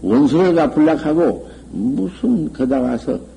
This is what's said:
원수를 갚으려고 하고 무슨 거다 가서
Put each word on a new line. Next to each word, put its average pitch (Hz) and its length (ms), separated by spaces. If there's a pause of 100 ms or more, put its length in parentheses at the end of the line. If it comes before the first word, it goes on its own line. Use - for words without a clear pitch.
원수를 147 540
갚으려고 151 460
하고 156 480 (220)
무슨 185 800
거다 131 300
가서 123 380 (180)